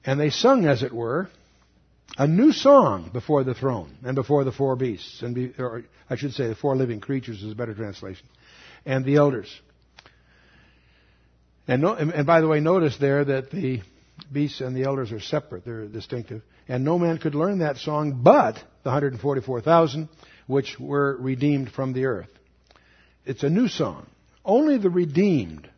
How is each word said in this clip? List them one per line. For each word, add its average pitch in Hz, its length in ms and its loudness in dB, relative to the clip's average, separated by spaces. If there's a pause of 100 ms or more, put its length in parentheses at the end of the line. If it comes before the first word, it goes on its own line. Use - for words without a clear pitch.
And 135 160 -2
they 151 120 0
sung, 247 340 4
as 135 180 2
it 123 120 -6
were, 120 340 -4 (880)
a 143 100 2
new 220 260 6
song 131 600 6
before 135 320 0
the 127 80 -2
throne 110 500 -4
and 127 120 -6
before 139 300 2
the 131 80 -2
four 135 240 0
beasts," 120 440 -6
and 120 140 -8
be, 123 240 -4
or 120 260 -8 (240)
I 123 80 -4
should 139 160 -6
say 123 160 -4
the 110 60 -4
four 135 200 -2
living 120 260 -2
creatures 117 420 -6
is 107 100 -10
a 104 40 -12
better 113 180 -8
translation, 98 520 -12 (600)
"and 131 180 -2
the 139 120 2
elders." 139 380 2 (2250)
And 131 140 2
no-, 202 120 2
and, 160 180 -2
and 147 140 -2
by 165 140 6
the 160 80 2
way, 151 120 2
notice 160 360 2
there 143 300 2
that 131 240 -4
the 127 320 -4 (500)
beasts 143 300 -4
and 127 120 -6
the 131 100 -2
elders 135 280 -4
are 110 80 -8
separate. 120 460 -8
They're 113 200 -10
distinctive. 110 560 -10 (240)
"And 127 160 -2
no 165 160 2
man 170 200 0
could 147 160 -4
learn 185 240 0
that 151 180 -2
song 151 460 -4
but 160 360 6 (260)
the 127 60 -2
hundred 139 220 0
and 107 80 -12
forty-four 131 400 -4
thousand 156 480 2 (380)
which 135 320 -2
were 143 400 -2
redeemed 131 520 -2
from 135 220 -6
the 131 140 -2
earth." 101 220 -4 (960)
It's 135 180 -6
a 143 80 0
new 214 180 2
song. 110 380 -6 (380)
Only 269 340 4
the 196 120 2
redeemed 156 880 0